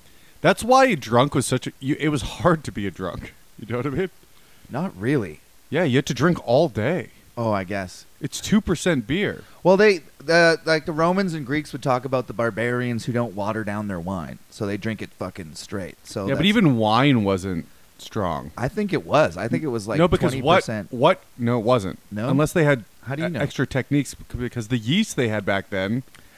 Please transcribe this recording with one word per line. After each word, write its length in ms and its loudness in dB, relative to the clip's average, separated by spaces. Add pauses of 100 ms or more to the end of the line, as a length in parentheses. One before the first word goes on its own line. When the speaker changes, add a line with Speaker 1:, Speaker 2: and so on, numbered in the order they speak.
(400)
Speaker 1:
That's 240 2
why 220 8
a 100 2
drunk 380 2
was 120 2
such 200 -2
a, 140 -10
you, 180 -2
it 100 0
was 140 -2
hard 420 0
to 80 -8
be 140 -4
a 40 -2
drunk. 440 -8 (240)
You 100 -14
know 100 -4
what 80 -4
I 40 -2
mean? 200 -4 (600)
Speaker 2:
Not 280 -6
really. 420 -2 (280)
Speaker 1:
Yeah, 160 0
you 140 4
had 80 0
to 80 -4
drink 320 2
all 220 4
day. 420 -2 (260)
Speaker 2:
Oh, 160 0
I 120 0
guess. 400 -8 (160)
Speaker 1:
It's 200 -8
two 200 2
percent 460 -2
beer. 380 -4 (180)
Speaker 2:
Well, 140 6
they, 240 6 (180)
the, 460 4
like, 220 0
the 60 -6
Romans 420 0
and 120 -8
Greeks 260 -4
would 100 -10
talk 220 0
about 220 -2
the 60 -12
barbarians 720 -2
who 80 -4
don't 220 -2
water 300 -4
down 240 -6
their 120 -6
wine, 380 -8 (120)
so 160 -6
they 100 -4
drink 240 -6
it 100 -12
fucking 440 -12
straight. 420 -12 (100)
So 200 -8
Speaker 1:
Yeah, 80 0
but 40 -4
Speaker 2:
that's 80 2
Speaker 1:
even 300 4
wine 480 4
wasn't 420 -2 (320)
strong. 600 -6
Speaker 2:
I 100 -4
think 240 -4
it 140 -2
was. 300 2
I 120 -4
think 140 -2
it 60 -4
was, 200 -4
like, 100 -2
Speaker 1:
No, 100 4
because 280 0
what, 280 2
Speaker 2:
twenty 180 -6
percent. 100 -12
Speaker 1:
what? 300 2 (160)
No, 200 0
it 60 -4
wasn't. 340 0 (120)
Speaker 2:
No? 180 -6
Speaker 1:
Unless 240 2
they 120 4
had 200 2 (200)
Speaker 2:
How 100 -6
do 80 -6
you 60 -2
Speaker 1:
e-, 40 -4
Speaker 2:
know? 80 -4
Speaker 1:
extra 260 -2
techniques, 440 -2 (200)
c-, 80 -10
because 300 -6
the 100 0
yeast 380 0
they 120 2
had 180 -2
back 240 -2
then. 320 -2 (360)